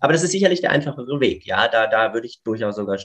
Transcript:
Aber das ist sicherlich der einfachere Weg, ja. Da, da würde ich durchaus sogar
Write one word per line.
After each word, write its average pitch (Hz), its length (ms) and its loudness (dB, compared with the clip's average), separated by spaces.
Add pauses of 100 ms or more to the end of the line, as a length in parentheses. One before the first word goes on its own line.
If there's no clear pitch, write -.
Aber 139 120 4
das 165 120 2
ist 175 80 -2
sicherlich 185 280 2
der - 120 0
einfachere 143 480 -2
Weg, - 260 0
ja. 101 220 0
Da, 113 180 2
da 110 280 0
würde 117 120 -4
ich - 160 -20
durchaus 107 320 -4
sogar 98 300 -4